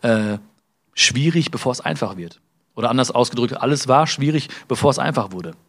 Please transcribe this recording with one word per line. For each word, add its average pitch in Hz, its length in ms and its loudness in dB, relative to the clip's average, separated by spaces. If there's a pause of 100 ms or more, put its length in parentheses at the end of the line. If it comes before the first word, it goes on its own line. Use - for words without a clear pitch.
äh, 107 360 0 (560)
schwierig, 165 580 0
bevor 123 200 -4
es 123 100 -6
einfach 123 360 -4
wird. 85 220 -14 (360)
Oder 117 140 0
anders 127 220 2
ausgedrückt, 123 460 0
alles 139 300 0
war 143 200 6
schwierig, 147 420 0 (180)
bevor 135 240 2
es - 80 -2
einfach 127 320 -2
wurde. 87 240 -10 (140)